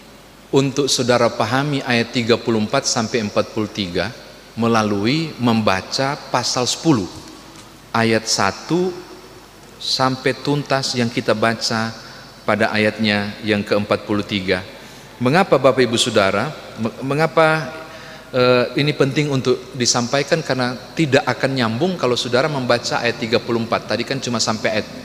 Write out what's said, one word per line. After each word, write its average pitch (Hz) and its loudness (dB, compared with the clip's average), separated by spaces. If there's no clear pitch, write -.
untuk 139 2
saudara 120 4
pahami 135 0
ayat 117 0
tiga 117 2
puluh 113 0
empat 135 0
sampai 113 -2
empat - -2
puluh 107 -2
tiga 90 -4
melalui 113 0
membaca 113 0
pasal 123 0
sepuluh, 117 2
ayat 113 2
satu 165 0
sampai 131 0
tuntas 139 -2
yang 117 2
kita 120 0
baca 113 0
pada 107 2
ayatnya 104 2
yang 104 0
keempat 104 0
puluh 104 0
tiga. 92 0
Mengapa 165 4
Bapak 131 6
Ibu 117 0
Saudara, 107 2
me-, 127 -4
mengapa, 156 2
eh, 123 4
ini 147 2
penting 143 0
untuk 127 0
disampaikan? 135 0
Karena 127 -2
tidak 147 4
akan 131 -2
nyambung 120 0
kalau 123 0
saudara 127 2
membaca 123 0
ayat 113 -2
tiga 113 2
puluh 117 -2
empat. 110 -2
Tadi 107 -2
kan 135 -4
cuma 117 -2
sampai 110 -2
ayat - -8